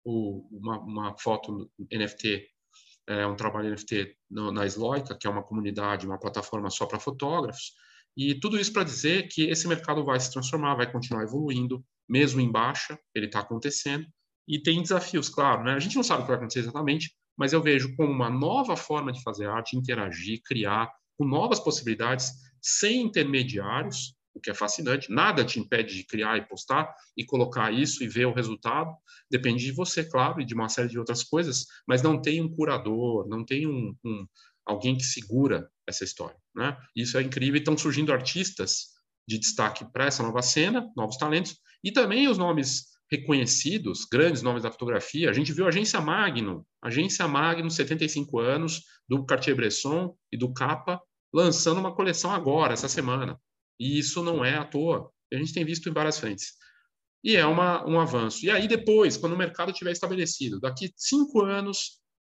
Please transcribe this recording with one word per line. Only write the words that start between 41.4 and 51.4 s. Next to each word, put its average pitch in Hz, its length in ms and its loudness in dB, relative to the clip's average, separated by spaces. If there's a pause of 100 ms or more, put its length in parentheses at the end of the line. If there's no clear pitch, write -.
e 196 80 -4
também 240 380 4
os 208 100 4
nomes 156 460 0 (260)
reconhecidos, 139 920 0
grandes 143 360 4
nomes 120 220 0
da 113 80 -4
fotografia. 123 580 -2
A 101 40 4
gente 139 200 2
viu 175 120 0
a 180 40 6
Agência 202 320 2
Magnum, 147 640 0 (180)
Agência 165 460 0
Magnum, 165 420 2
setenta 160 360 0
e 151 40 0
cinco 143 300 -2
anos, 151 460 0 (240)
do 135 180 2
Cartier-Bresson 139 880 0 (140)
e 117 80 -6
do 127 140 0
Kappa, 156 500 -2 (320)
lançando 170 460 4